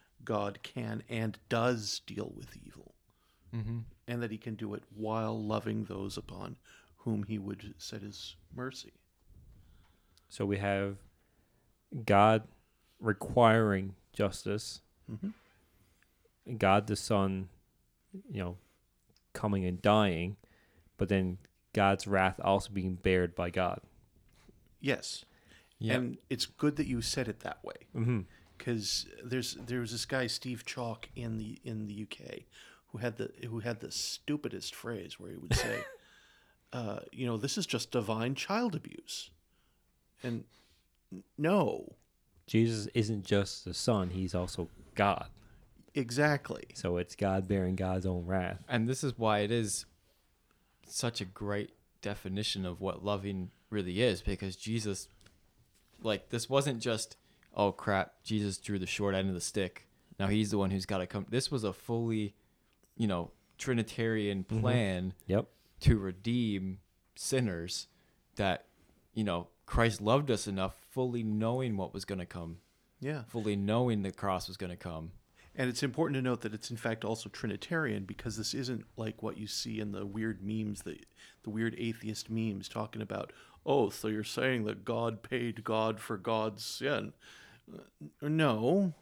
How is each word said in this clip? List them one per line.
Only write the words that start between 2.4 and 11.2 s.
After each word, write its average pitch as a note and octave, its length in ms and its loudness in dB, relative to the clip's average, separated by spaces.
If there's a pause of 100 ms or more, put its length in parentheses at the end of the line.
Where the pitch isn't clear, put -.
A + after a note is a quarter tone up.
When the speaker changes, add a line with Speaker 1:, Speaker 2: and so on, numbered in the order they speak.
Speaker 1:
evil, - 300 -20 (580)
Speaker 2:
Mm-hmm. A2+ 260 -4 (280)
Speaker 1:
and A#2+ 160 -2
that A2 80 -4
he A2 60 -4
can A2 180 -6
do G#2 180 -6
it G2+ 100 -6 (120)
while A2 420 0
loving G#2+ 480 0
those G2 320 -6
upon F#2+ 380 -10 (440)
whom G#2+ 240 -2
he A2 140 -4
would G#2 400 -8
set - 240 -10
his - 340 -12 (200)
mercy. B2+ 380 -10 (1400)
Speaker 3:
So - 180 -4
we G2 100 2
have G2 400 0 (1080)